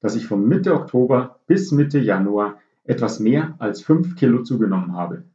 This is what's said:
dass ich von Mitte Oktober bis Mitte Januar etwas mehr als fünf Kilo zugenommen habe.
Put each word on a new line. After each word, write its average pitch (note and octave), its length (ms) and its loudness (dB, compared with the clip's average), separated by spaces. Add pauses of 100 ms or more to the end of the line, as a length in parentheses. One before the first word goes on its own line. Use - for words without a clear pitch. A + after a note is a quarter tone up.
dass A2 160 -4
ich - 100 -6
von G2+ 220 0
Mitte E3+ 260 2
Oktober B2+ 720 0
bis F#3 240 2
Mitte C#3+ 300 2
Januar G2+ 600 0 (220)
etwas - 380 -4
mehr C#3 400 0
als G#2+ 220 -6
fünf E3+ 340 0
Kilo A#2+ 260 2
zugenommen F#2+ 540 -2
habe. F2 260 -8 (120)